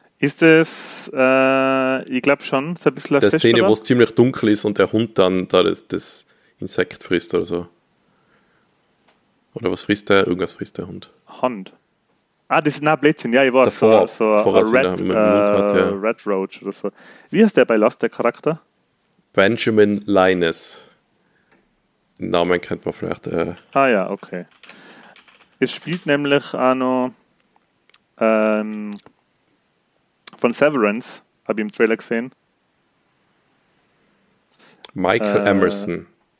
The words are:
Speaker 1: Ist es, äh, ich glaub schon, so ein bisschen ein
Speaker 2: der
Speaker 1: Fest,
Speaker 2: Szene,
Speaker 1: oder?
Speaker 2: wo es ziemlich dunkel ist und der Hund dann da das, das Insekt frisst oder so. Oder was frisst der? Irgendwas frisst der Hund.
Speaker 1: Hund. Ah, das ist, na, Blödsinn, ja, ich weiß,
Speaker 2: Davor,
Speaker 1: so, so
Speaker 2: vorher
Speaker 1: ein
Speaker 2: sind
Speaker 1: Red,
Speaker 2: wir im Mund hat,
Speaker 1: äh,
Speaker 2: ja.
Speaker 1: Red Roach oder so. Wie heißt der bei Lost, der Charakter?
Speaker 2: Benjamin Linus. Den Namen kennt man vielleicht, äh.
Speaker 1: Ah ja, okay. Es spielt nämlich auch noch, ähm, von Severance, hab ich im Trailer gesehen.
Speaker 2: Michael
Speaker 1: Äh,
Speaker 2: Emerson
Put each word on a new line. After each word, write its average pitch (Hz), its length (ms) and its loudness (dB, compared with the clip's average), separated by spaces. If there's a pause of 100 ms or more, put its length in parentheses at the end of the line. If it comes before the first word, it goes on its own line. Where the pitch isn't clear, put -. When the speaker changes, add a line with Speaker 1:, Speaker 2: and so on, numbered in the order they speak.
(200)
Speaker 1:
Ist 147 220 -4
es, - 720 2
äh, 131 880 0 (100)
ich 127 100 -4
glaub 139 200 0
schon, 143 340 -4
so - 140 -2
ein 156 40 0
bisschen - 220 -2
ein 135 40 2
Speaker 2:
der 101 100 4
Speaker 1:
Fest, 160 100 0
Speaker 2:
Szene, 113 200 4
Speaker 1:
oder? 95 80 4
Speaker 2:
wo 107 40 4
es - 120 -2
ziemlich 120 320 2
dunkel 123 320 2
ist 104 160 2
und 104 140 -2
der 92 120 2
Hund 110 260 -2
dann 92 300 2
da 92 160 4
das, 87 240 -4
das - 400 -12 (320)
Insekt - 460 -8
frisst - 300 -4
oder 87 100 -2
so. 87 240 -8 (1900)
Oder 98 160 -6
was 90 120 -6
frisst - 260 -4
der? 98 180 2
Irgendwas 90 280 -4
frisst - 240 -14
der 90 100 -12
Hund. 92 240 -18 (280)
Speaker 1:
Hund. 113 320 -6 (760)
Ah, 135 120 0
das 147 140 -2
ist, 143 80 -14
na, 151 140 0
Blödsinn, 147 360 0
ja, 135 120 4
ich 127 80 2
weiß, 127 140 4 (120)
Speaker 2:
Davor, 110 300 6
Speaker 1:
so, 110 300 0
so 104 40 4
Speaker 2:
vorher 98 200 4
Speaker 1:
ein 107 40 0
Speaker 2:
sind 113 100 2
Speaker 1:
Red, 92 220 0
Speaker 2:
wir - 20 -8
im 95 60 -4
Mund 92 120 0
hat, 104 540 2
Speaker 1:
äh, 92 60 2
Speaker 2:
ja. 98 120 2
Speaker 1:
Red 101 360 -6
Roach 95 360 -6
oder 98 100 -8
so. - 180 -10 (400)
Wie 202 140 4
heißt 208 120 2
der 127 80 6
bei 113 120 0
Lost, 110 260 0
der 117 60 0
Charakter? 135 520 -4 (760)
Speaker 2:
Benjamin 104 720 2
Linus. 92 800 0 (1300)
Den 92 120 -8
Namen 87 300 0
kennt - 240 -10
man 85 100 -6
vielleicht, 87 340 -10
äh. 85 260 -4 (180)
Speaker 1:
Ah 139 140 2
ja, 98 240 0
okay. 92 360 -12 (1120)
Es 127 120 -2
spielt 170 340 -10
nämlich 143 480 0
auch 127 200 0
noch, 127 380 -2 (1080)
ähm, 107 720 -2 (1500)
von 120 140 -2
Severance, 120 680 0 (260)
hab 107 120 -4
ich 110 40 -4
im 104 80 -8
Trailer 113 260 0
gesehen. 120 360 -8 (2500)
Speaker 2:
Michael 104 520 0
Speaker 1:
Äh, 101 40 4
Speaker 2:
Emerson 90 560 -2 (340)